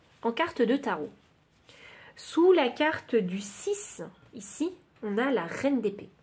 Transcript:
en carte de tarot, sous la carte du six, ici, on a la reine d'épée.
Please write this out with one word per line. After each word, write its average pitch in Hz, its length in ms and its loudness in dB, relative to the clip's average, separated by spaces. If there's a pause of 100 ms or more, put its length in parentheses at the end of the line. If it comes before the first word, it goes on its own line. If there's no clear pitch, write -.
(220)
en 233 100 0
carte 311 300 0
de 233 140 4
tarot, 180 360 -4 (1040)
sous 359 360 4
la 302 160 4
carte - 460 0
du 190 260 0
six, - 600 -6 (320)
ici, 294 380 -6 (300)
on 208 160 -2
a 262 120 2
la 196 140 0
reine 262 380 0
d'épée. 202 260 -4 (140)